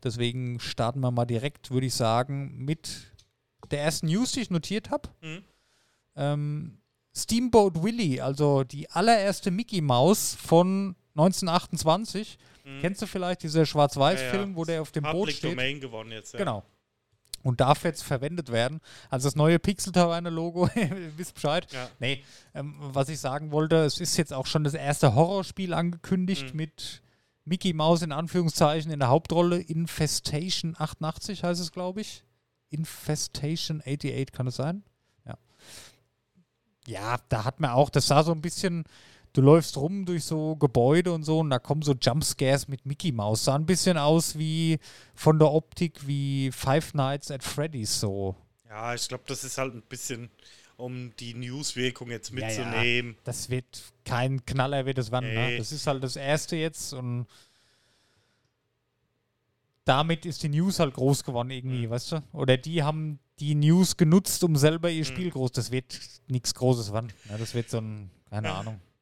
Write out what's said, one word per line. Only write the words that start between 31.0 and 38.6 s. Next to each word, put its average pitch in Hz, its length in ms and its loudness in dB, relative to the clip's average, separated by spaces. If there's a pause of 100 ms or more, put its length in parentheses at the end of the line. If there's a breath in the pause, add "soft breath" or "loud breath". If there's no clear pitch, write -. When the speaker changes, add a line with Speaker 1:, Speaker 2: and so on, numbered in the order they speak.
Speaker 1:
heißt 175 160 0
es, 175 120 -8
glaub 185 260 -8
ich. - 260 -12 (460)
Infestation 151 1120 -6
eighty-eight, 135 480 -4
kann 127 140 -4
es 127 120 -4
sein? 175 260 -4 (420)
Ja. 120 100 -12 (1500 loud breath)
Ja, 110 320 -6 (120)
da 110 140 0
hat 127 160 -4
man 143 120 0
auch, 135 180 6
das - 160 2
sah 147 180 6
so 165 80 2
ein 156 100 -2
bisschen, 170 420 -2 (500 soft breath)